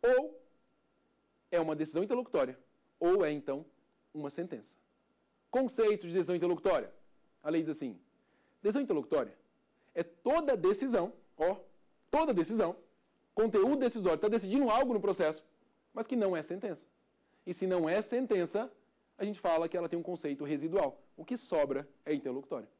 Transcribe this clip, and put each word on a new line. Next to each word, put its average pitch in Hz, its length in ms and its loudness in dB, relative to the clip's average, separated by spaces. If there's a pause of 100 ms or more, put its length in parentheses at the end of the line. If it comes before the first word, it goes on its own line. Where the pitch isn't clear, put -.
ou 285 400 4 (1080)
é 175 80 0
uma 156 160 -2
decisão 156 280 -2
interlocutória, 214 540 -2 (420)
ou 180 240 4
é, 151 80 0
então, 147 340 -6 (480)
uma 147 160 -8
sentença. 143 460 -12 (760)
Conceito 220 560 0
de 170 60 -8
decisão 180 220 0
interlocutória. 170 560 0 (520)
A 151 60 -4
lei 165 120 2
diz 156 140 -4
assim, 120 240 -10 (640)
decisão 214 180 0
interlocutória 147 560 -2 (560)
é - 80 -4
toda 285 540 0
decisão, 233 580 0 (240)
ó, 180 200 2 (520)
toda 302 240 4
decisão, 180 420 2 (580)
conteúdo 220 440 4
decisório, 220 400 0
tá 214 120 2
decidindo 226 400 2
algo 247 240 2
no 214 60 2
processo, 180 440 0 (500)
mas 226 140 -8
que 262 80 -4
não 196 200 2
é 160 60 -4
sentença. 180 460 -8 (580)
E 180 80 -8
se 190 140 -4
não 175 200 2
é 185 140 0
sentença, 220 720 -2 (460)
a - 60 -6
gente 202 160 -6
fala 165 300 0
que 180 80 -6
ela 175 100 -4
tem 170 120 -4
um 165 40 -8
conceito 151 400 -6
residual. 151 560 -2 (160)
O 160 80 -18
que 247 140 -6
sobra 139 500 0 (180)
é 151 80 -2
interlocutória. 135 540 -6 (120)